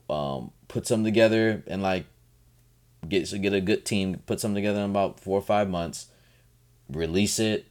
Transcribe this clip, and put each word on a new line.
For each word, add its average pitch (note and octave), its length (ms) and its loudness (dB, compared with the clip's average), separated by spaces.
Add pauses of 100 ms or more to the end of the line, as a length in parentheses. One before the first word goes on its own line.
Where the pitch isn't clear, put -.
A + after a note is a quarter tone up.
um, C#2+ 420 -4 (180)
put - 180 -6
something A2 180 2
together A2 600 4
and, F#2+ 160 -6
like, F#2 240 0 (1000)
get, E2 220 0
so G2+ 100 -6
get G2 140 0
a G2 80 2
good G2 240 0
team, F#2+ 420 -2
put - 140 -4
something G#2 160 -2
together G2+ 240 0
in G2+ 100 -2
about G2 300 0
four F#2+ 180 0
or G2 40 0
five G#2 260 2
months, E2+ 380 -6 (840)
release E2 500 0
it. A2 320 0